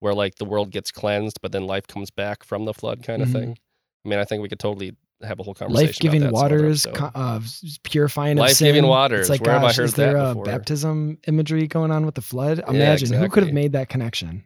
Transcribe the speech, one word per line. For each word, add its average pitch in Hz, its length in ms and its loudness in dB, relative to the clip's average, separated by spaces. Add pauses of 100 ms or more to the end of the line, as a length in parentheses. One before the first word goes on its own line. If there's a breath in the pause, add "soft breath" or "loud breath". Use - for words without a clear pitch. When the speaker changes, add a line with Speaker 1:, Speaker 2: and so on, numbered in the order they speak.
Speaker 1:
where, 101 140 0
like, 101 220 -2
the - 80 -10
world 104 260 -2
gets 98 200 -8
cleansed, 104 520 -4
but 92 100 -8
then 95 140 -4
life 98 200 -4
comes 98 240 -12
back 104 320 -8
from 107 220 -8
the 110 100 -6
flood 113 280 -8
kinda 113 240 -4
Speaker 2:
Mm-hmm. 123 60 0
Speaker 1:
thing. 117 260 -6 (460)
I 104 40 -10
mean, 104 100 -2
I 101 60 0
think 104 180 -6
we 101 60 -8
could 101 100 -12
totally 98 380 -6 (260)
have 110 180 -10
a - 20 -10
whole 98 120 -12
conversation 117 300 0
about - 40 4
Speaker 2:
Life-giving 156 340 0
Speaker 1:
that 120 140 0
some 135 100 4
other 151 100 4
Speaker 2:
waters, 151 300 2
Speaker 1:
episode. - 120 -8 (140)
Speaker 2:
co-, 135 80 -8
uh, 117 220 -4
s-, 113 220 -14
s-, 147 180 -14
purifying 147 560 0
of 143 40 6
Speaker 1:
Life-giving 143 400 6
Speaker 2:
sin. 135 60 6
Speaker 1:
waters. 131 320 4
Speaker 2:
It's 92 100 0
like, 139 120 2
Speaker 1:
Where 120 120 4
have 120 80 4
I 117 60 6
Speaker 2:
gosh, 120 80 4
Speaker 1:
heard 120 80 2
Speaker 2:
is 117 100 0
there 143 200 4
Speaker 1:
that 143 100 2
Speaker 2:
a 131 60 0
Speaker 1:
before? 104 140 -4
Speaker 2:
baptism 151 800 -4
imagery 156 420 2
going 160 220 0
on 156 140 0
with 151 120 -2
the 131 40 -8
flood? 143 460 -2
Speaker 1:
Yeah, 127 60 -4
Speaker 2:
Imagine, 139 400 4
who 160 160 2
could 196 160 4
have 165 40 -2
Speaker 1:
exactly. 147 40 -4
Speaker 2:
made 143 200 2
that 135 160 -2
connection, 101 580 -6